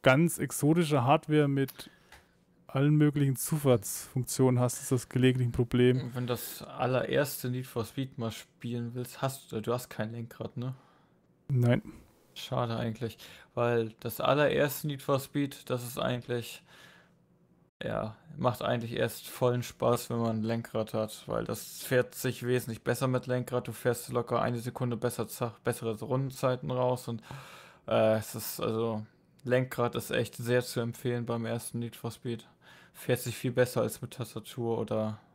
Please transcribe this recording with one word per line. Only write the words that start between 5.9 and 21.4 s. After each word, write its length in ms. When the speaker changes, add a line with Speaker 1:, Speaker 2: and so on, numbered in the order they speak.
Speaker 2:
Und 120
wenn 140
das 340
allererste 880
Need 160
for 180
Speed 320
mal 140
spielen 640
willst, 280
hast 280
du, 100
du 120
hast 160
kein 240
Lenkrad, 440
ne? 200
Speaker 1:
Nein. 340
Speaker 2:
Schade 400
eigentlich, 420
weil 440
das 220
allererste 680
Need 160
for 160
Speed, 500
das 140
ist 160
eigentlich, 640
ja, 340
macht 260
eigentlich 300
erst 340
vollen 380
Spaß, 460
wenn 100
man 160
ein 80
Lenkrad 500
hat, 320
weil 160